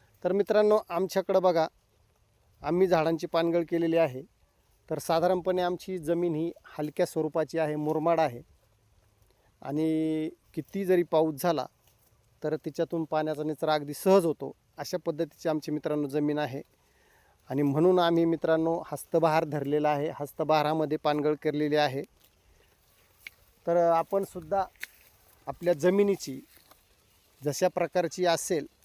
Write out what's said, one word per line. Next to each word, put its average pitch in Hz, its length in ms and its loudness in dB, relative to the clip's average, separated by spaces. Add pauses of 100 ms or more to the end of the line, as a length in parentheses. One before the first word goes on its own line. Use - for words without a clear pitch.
(240)
तर 180 80 0
मित्रांनो, 208 460 4 (100)
आमच्याकडं 185 540 0
बघा, 165 240 4 (960)
आम्ही 175 240 2
झाडांची 165 400 0
पानगळ 170 360 0
केलेली 165 340 0
आहे. 143 400 -2 (540)
तर 160 80 -4
साधारणपणे 180 640 0
आमची 180 360 -6
जमीन 170 360 -2
ही 165 180 -4 (120)
हलक्या 151 420 -4
स्वरूपाची 156 520 -4
आहे, 151 180 0
मुरमाड 160 440 0
आहे, 123 220 -2 (1200)
आणि 156 680 -2 (260)
किती 196 300 -6
जरी 180 180 2
पाऊस 160 400 0
झाला 147 240 0 (800)
तर 151 120 -2
तिच्यातून 165 480 -4
पाण्याचा 156 380 -2
निचरा 156 320 -2
अगदी 147 200 -4
सहज 190 320 6
होतो, 139 260 -4 (260)
अशा 156 180 -8 (100)
पद्धतीची 160 420 -4
आमची 156 220 -2
मित्रांनो 147 380 -2
जमीन 147 300 0
आहे. 139 240 -6 (880)
आणि 139 120 0
म्हणून 156 360 4
आम्ही 170 260 4
मित्रांनो 165 600 0
हस्तबहार 160 580 0
धरलेला 147 460 -2
आहे, 151 200 -2 (100)
हस्तबहारामध्ये 151 800 0
पानगळ 151 360 0
केलेली 147 420 -2
आहे. 147 260 0 (1600)
तर 170 100 2
आपण 170 480 2
सुद्धा 180 400 -4 (840)
आपल्या 170 280 0
जमिनीची 180 640 0 (1040)
जशा 147 240 0
प्रकारची 175 580 -2
असेल 165 400 0 (180)